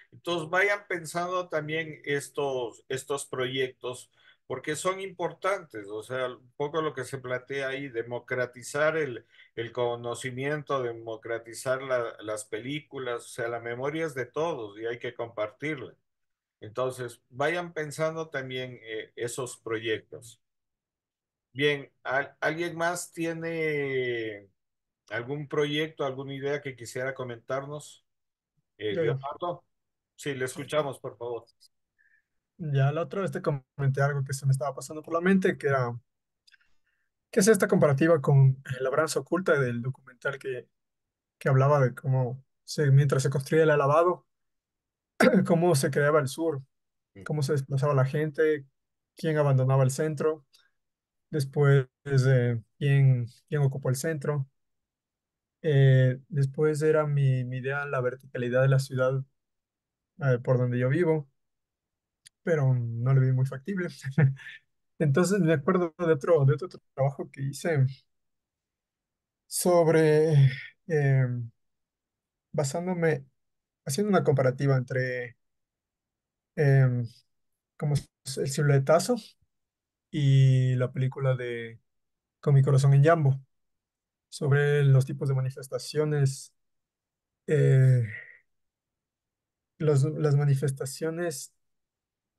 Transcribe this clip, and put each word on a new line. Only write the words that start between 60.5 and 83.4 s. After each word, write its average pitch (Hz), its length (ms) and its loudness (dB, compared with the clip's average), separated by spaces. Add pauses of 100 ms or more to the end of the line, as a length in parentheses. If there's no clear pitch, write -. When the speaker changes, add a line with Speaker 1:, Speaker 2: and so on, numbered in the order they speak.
Speaker 2:
donde 123 220 0
yo 127 100 2
vivo, 156 380 2 (1160)
pero 143 300 2
no 120 400 -2
lo 135 80 6
vi 131 100 2
muy 131 140 2
factible. 175 440 -6
<laughs> 135 460 0 (640)
Entonces 180 420 2
me 160 120 4
acuerdo 175 440 0
de 160 160 2
otro, 147 320 4
de 139 100 6
otro 180 140 -10 (260)
trabajo 139 360 -2
que 139 120 -10
hice 139 420 0 (1600)
sobre, 156 1000 4 (380)
eh, 139 400 2 (1200)
basándome, 165 760 -2 (600)
haciendo 208 260 -2
una 170 120 4
comparativa 135 540 2
entre, 127 600 -6 (1200)
em, 131 520 4 (720)
como 147 180 -2
es - 420 -8
el - 120 -2
siluetazo 151 640 2 (960)
y 131 640 4
la 123 160 -2
película 131 440 -2
de 117 440 -8 (640)
Con 143 140 4
mi 135 80 6
corazón 139 320 4
en 139 80 6
Yambo, 151 380 4 (880)